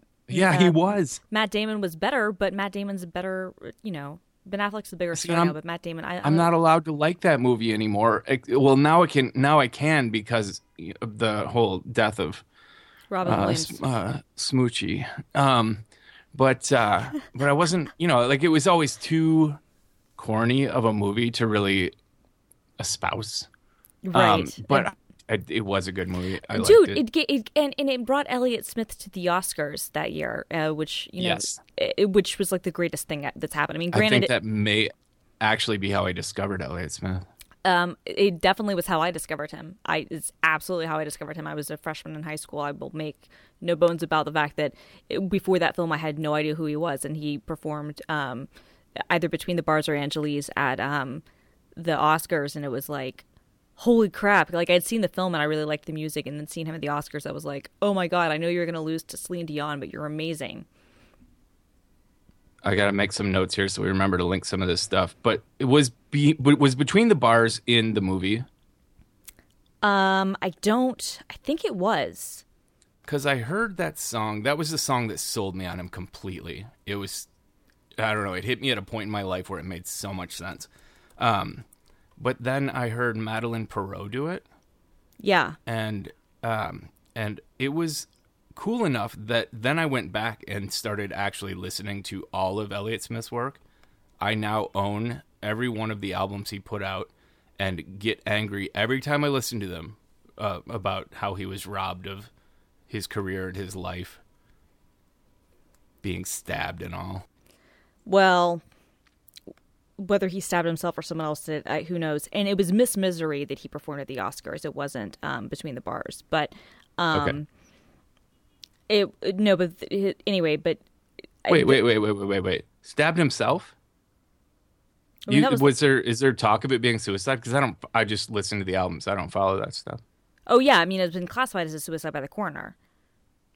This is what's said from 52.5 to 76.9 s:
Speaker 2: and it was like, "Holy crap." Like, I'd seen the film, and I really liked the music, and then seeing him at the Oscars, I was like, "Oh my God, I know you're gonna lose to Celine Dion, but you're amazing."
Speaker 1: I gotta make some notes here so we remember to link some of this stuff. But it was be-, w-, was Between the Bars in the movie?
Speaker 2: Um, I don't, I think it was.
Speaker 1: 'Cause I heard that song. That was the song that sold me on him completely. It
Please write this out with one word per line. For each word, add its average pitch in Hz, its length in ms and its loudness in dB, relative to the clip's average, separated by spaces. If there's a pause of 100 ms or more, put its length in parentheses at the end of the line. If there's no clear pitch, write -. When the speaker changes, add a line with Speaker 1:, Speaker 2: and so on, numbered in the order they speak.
Speaker 2:
and 147 100 -8
it 143 40 -4
was 135 220 -6
like, 131 340 -8 (520)
"Holy 226 340 6
crap." 202 420 4
Like, 170 180 2
I'd 175 140 6
seen 226 160 -2
the 185 80 2
film, 185 260 -2
and 156 80 0
I 151 40 2
really 151 180 0
liked 151 220 -4
the 160 60 -8
music, 151 340 -6
and 147 120 -10
then 151 80 -10
seeing 165 200 -8
him 156 100 -8
at 160 60 -10
the 147 60 -4
Oscars, 147 380 -6
I - 60 -8
was 147 120 -10
like, 143 260 -10 (120)
"Oh 202 120 4
my 185 120 0
God, 170 240 2
I 151 60 0
know 165 100 -2
you're 175 200 0
gonna 165 160 -4
lose 160 220 -4
to - 120 -14
Celine 175 300 -8
Dion, 147 340 -6
but - 120 -10
you're 151 140 -8
amazing." 151 600 -8 (2000)
Speaker 1:
I 101 100 2
gotta 101 160 2
make 98 200 0
some 101 200 -2
notes 92 240 2
here 98 120 2
so 95 140 -6
we 98 60 2
remember 95 280 2
to 87 80 2
link 92 200 0
some 95 180 -4
of 92 60 0
this 85 120 0
stuff. 92 420 0
But 110 200 2 (160)
it - 80 -2
was 131 240 6
be-, 147 440 2
w-, 143 220 6
was 135 180 6
Between 180 340 4
the 214 60 8
Bars 117 520 6
in 113 260 4
the 107 80 2
movie? 95 440 0 (1400)
Speaker 2:
Um, 190 580 2
I 190 100 -2 (120)
don't, 247 560 0 (100)
I - 140 -16
think 311 220 -4
it 302 120 -2
was. 175 680 -4 (640)
Speaker 1:
'Cause 143 200 -4
I 139 120 2
heard 185 380 -4
that 160 220 -4
song. 107 460 -4
That 143 120 2
was 156 140 -4
the 160 80 -4
song 123 300 0
that 104 120 -6
sold 98 340 -4
me 92 120 -6
on 92 120 -8
him 90 120 -10
completely. 90 760 -12 (200)
It 101 100 -4